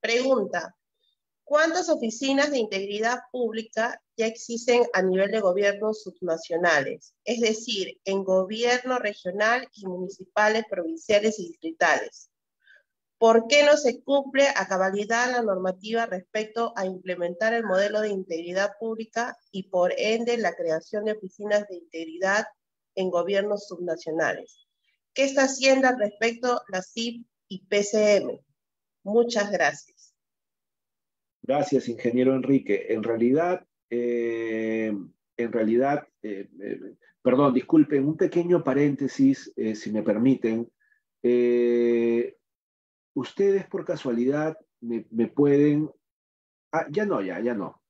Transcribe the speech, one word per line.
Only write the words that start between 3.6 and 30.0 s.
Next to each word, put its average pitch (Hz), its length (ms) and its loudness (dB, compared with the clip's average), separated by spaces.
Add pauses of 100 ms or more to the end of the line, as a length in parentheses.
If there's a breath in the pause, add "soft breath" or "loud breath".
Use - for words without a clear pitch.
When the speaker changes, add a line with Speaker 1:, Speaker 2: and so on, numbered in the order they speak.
Speaker 1:
ya 226 100 0
existen 233 580 0 (100)
a 185 80 2
nivel 190 280 2
de 220 100 0
gobiernos 202 640 0
subnacionales? 165 1080 -2 (120)
Es 233 160 -2
decir, 220 640 -4
en 196 180 -2
gobierno 233 760 0
regional 214 760 -2
y 208 100 -20
municipales, 196 840 -2
provinciales 202 680 0
y 175 100 -10
distritales. 165 840 -2 (880 soft breath)
¿Por 226 300 6
qué 294 180 6
no 294 100 8
se 262 260 -2
cumple 277 440 2 (100)
a 190 100 -2
cabalidad 208 680 0
la 240 100 0
normativa 190 640 -2
respecto 214 680 -6
a 190 100 -4
implementar 185 680 -4
el 233 120 -2
modelo 208 360 0
de 214 80 -2
integridad 185 600 -4 (100)
pública 226 560 -6 (140)
y 190 140 -8
por 180 340 0
ende 226 400 0
la 180 160 -2
creación 170 500 -4
de 214 80 -2
oficinas 208 560 -4
de 185 80 -14
integridad 170 680 -4 (480)
en 185 160 -2
gobiernos 196 580 -2
subnacionales? 160 920 -6 (540)
¿Qué 262 100 2
está 269 180 0
haciendo 262 460 2
al 254 100 0
respecto 233 680 -2
la 185 120 -4
cip 233 460 -10 (200)
y - 200 -14
P 202 160 2
C 208 340 4
M? - 240 -2 (640)
Muchas 214 480 0
gracias. - 640 -4 (1300)